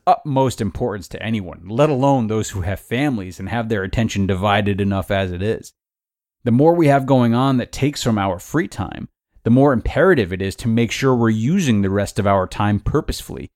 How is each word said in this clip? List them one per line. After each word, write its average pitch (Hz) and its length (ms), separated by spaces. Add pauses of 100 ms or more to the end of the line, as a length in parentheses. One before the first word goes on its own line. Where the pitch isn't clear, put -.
utmost 135 540
importance 104 480
to - 140
anyone, 90 460
let 135 220
alone 135 380
those 110 220
who 95 120
have 95 180
families 117 580
and 98 120
have 113 180
their 107 140
attention 101 440
divided 101 540
enough 98 300
as 98 200
it 90 120
is. - 320 (680)
The 120 80
more 147 220
we 165 140
have 139 180
going 123 280
on 131 240
that 110 120
takes 143 320
from 113 160
our 98 220
free 170 260
time, - 420 (360)
the 113 60
more 135 220
imperative 131 600
it 92 100
is 95 140
to - 120
make 113 220
sure 131 240
we're 117 160
using 117 520
the 95 80
rest 101 280
of 101 80
our 98 220
time 104 320
purposefully - 760